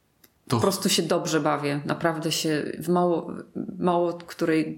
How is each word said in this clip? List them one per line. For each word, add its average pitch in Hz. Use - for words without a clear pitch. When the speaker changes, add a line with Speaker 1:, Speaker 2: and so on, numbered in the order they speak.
Speaker 1:
To 123
Speaker 2:
po 113
prostu 196
się 185
dobrze 160
bawię. 147
Naprawdę 156
się 151
w 156
mało, 175
mało 175
której 160